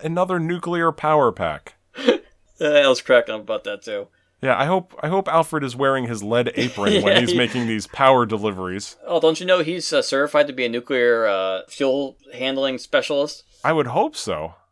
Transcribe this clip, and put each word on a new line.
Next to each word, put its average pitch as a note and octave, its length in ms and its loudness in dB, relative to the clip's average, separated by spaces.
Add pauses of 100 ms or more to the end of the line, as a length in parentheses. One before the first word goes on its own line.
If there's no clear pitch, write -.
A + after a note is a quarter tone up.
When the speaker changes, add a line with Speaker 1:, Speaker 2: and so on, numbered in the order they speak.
Speaker 1:
another F3+ 380 -2
nuclear E3+ 520 -2
power D3+ 380 2
pack. - 460 -6 (100)
Speaker 2:
<laughs> - 100 -20 (640)
I D3 280 4
was B2+ 120 4
cracking A#2 340 2
up A2 80 -10
about G#2+ 220 -6
that, G2+ 180 -8
too. G2+ 260 -8 (340)
Speaker 1:
Yeah, B2+ 160 2
I B2+ 60 2
hope, F3+ 360 -2
I D3+ 80 -6
hope F#3+ 200 -2
Alfred D#3+ 340 0
is B2 140 -6
wearing C3+ 300 0
his A2+ 180 -6
lead A#2 320 2
apron C3+ 380 0
Speaker 2:
<laughs> F#3+ 80 4
Speaker 1:
when - 120 4
Speaker 2:
Yeah, - 60 0
Speaker 1:
he's A#2 120 -2
Speaker 2:
he A#2+ 60 2
Speaker 1:
making B2 300 0
these A2 180 -4
power C3 400 4
deliveries. G2+ 720 -6 (100)
Speaker 2:
Oh, E3+ 140 0
don't D#3+ 180 2
you F3+ 80 -10
know F3+ 140 4
he's, E3 320 -4
uh, D#3+ 100 2
certified C#3+ 460 0
to C#3+ 40 -10
be B2+ 120 -4
a A#2+ 40 0
nuclear, A#2+ 580 0
uh, F#2+ 420 -2
fuel C3+ 480 -2 (180)
handling C3+ 440 -4
specialist? C#3+ 640 -2 (180)
Speaker 1:
I D3+ 100 0
would D3 160 0
hope G3+ 280 -2
so. E2 380 -6 (180)